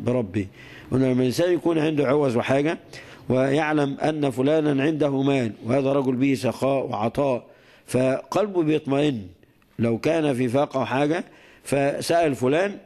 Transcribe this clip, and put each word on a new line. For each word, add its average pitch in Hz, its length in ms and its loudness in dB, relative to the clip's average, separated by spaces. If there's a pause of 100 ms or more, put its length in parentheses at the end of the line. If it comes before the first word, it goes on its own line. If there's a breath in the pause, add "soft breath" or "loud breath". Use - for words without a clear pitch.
بربه. 110 420 -2 (440 loud breath)
وإن 131 120 2
لما 127 180 2
الإنسان 156 320 2
يكون 165 260 0
عنده 147 280 0
عوز 135 300 2
وحاجة 143 400 0 (520 loud breath)
ويعلم 139 680 0
أن 147 320 -2
فلانا 143 520 2
عنده 143 380 0
مال 135 300 0 (140)
وهذا 135 280 0
رجل 135 220 0
به 135 200 2
سخاء 127 520 -2
وعطاء، 117 580 -2 (400 loud breath)
فقلبه 170 800 0
بيطمئن. 147 580 0 (580)
لو 113 180 2
كان 151 360 0
في 123 140 0
فاقة 139 320 0
وحاجة 143 440 0 (400 loud breath)
فسأل 143 720 0
فلان، 156 500 0